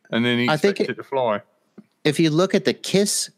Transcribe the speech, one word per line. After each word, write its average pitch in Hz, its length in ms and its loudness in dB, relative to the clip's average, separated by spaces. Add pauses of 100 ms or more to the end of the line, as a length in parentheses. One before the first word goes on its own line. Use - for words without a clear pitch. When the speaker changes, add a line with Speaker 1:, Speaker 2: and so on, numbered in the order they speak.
(100)
Speaker 1:
and 117 160 0
then 120 140 0
he 123 100 0
Speaker 2:
I 156 80 2
think 202 220 2
Speaker 1:
expects - 100 -4
Speaker 2:
it 110 100 -10
Speaker 1:
it - 20 -12
to - 60 -20
fly. 120 320 -2 (640)
Speaker 2:
If 147 180 2
you 160 100 4
look 175 240 2
at 196 120 0
the 117 80 2
kiss - 640 -2